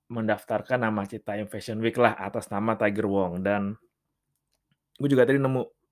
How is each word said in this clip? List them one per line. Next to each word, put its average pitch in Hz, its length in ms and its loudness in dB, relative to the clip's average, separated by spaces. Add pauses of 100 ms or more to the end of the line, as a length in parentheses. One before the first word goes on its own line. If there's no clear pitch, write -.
mendaftarkan 113 800 -2
nama 107 240 0
Citayam 104 400 -8
Fashion 110 320 -8
Week 113 160 0
lah 120 160 6
atas 101 400 -8
nama 107 240 0
Tiger 104 320 0
Wong. 92 320 0
Dan 101 320 -2 (1300)
gue 143 80 0
juga 127 160 6
tadi 139 160 4
nemu 131 240 0 (260)